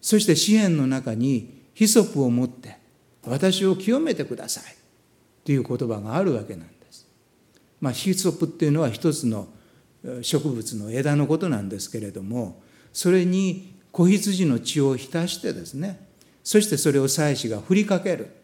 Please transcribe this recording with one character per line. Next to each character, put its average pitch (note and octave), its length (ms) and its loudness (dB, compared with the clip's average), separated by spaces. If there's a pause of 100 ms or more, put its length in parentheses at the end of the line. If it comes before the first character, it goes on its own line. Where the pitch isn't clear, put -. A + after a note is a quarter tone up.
そ G#3+ 180 4
し G#3 60 0
て D#3+ 100 6
詩 G#3 220 4
篇 G3 180 4
の C#3+ 120 2
中 C3 280 -2
に、 A#2+ 460 -2 (120)
「ヒ A3 140 4
ソ G#3+ 160 6
プ - 180 0
を B2+ 80 4
持 A#2+ 140 2
っ B2+ 60 -2
て - 260 -18 (500)
私 F3+ 400 0
を F#3 120 2
清 G#3+ 240 0
め D#4 120 0
て D3 120 -6
く B2 100 -8
だ - 140 -14
さ - 100 -6
い」 - 160 -20 (720)
と D3 80 0
い - 20 2
う C3 80 0
言 B2 140 -4 (100)
葉 G#2+ 140 -4
が A2 160 -4
あ F#3 60 2
る F3+ 100 2
わ G#2 100 -4
け G2 140 -14
な E2 80 -16
ん - 20 -20
で - 60 -20 (180)
す。 - 160 -20 (720)
ま C#3 120 -2
あ、 - 20 -4
ヒ F#3+ 200 -2
ソ F3+ 200 0
プ E3 100 -2
っ E3 60 -2
て - 160 -2
い - 20 2
う D3 60 4
の D#3 80 2
は C#3 80 2
一 D3 240 -2
つ - 120 -4
の G#2+ 220 -2 (760)
植 C#3+ 280 0
物 A#2 240 -6
の G#2+ 180 -8
枝 C#3 240 0
の D3 120 2
こ D#3 100 2
と F#3 100 -2
な A#2+ 140 0
ん G2 80 -6
で G2+ 100 -8
す - 100 -10
け A2+ 120 -8
れ G2+ 100 -10
ど F#2+ 100 -12
も、 G#2 400 -8 (300)
そ - 180 -2
れ F#3 140 4
に F#3 500 -2 (200)
子 F3 160 6
羊 G3 360 2
の B2+ 140 2
血 - 220 -2
を C3+ 160 2
浸 E3+ 320 -4
し - 80 -6
て - 160 -6
で E3+ 100 -10
す E3 120 -14
ね、 F3+ 300 -10 (380)
そ - 160 6
し G#3+ 80 0
て F3 80 0
そ C#3+ 160 2
れ C#3 80 4
を C3+ 80 2
祭 D3 300 0
司 - 100 -4
が G#2+ 140 -4
振 - 140 2
り G#3 100 4
か F#3+ 160 0
け F3 160 -2
る。 A2+ 140 -10 (120)